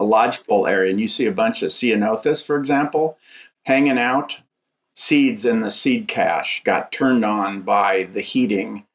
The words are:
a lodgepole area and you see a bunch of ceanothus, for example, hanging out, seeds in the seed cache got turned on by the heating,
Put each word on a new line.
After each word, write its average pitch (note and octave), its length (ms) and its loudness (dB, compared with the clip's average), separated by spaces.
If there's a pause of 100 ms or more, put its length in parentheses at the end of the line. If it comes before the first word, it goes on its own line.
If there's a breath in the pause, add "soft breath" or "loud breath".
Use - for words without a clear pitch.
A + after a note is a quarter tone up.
a - 20 0
lodgepole A2 640 2
area F#2+ 240 2
and G2 80 -2
you A2 80 -2
see A#2 200 0
a G#2 40 0
bunch A2+ 320 -2
of - 60 -2
ceanothus, A2+ 760 0
for D3 120 -2
example, D3 600 -2 (480 loud breath)
hanging C3+ 320 2
out, B2 400 -2 (600)
seeds B2+ 480 2
in A2+ 160 2
the G#2 100 -4
seed A#2 380 -2
cache - 560 -2
got - 260 -2
turned B2+ 320 2
on G2+ 380 -2
by G2 420 2
the F#2 180 -6
heating, G#2 720 -2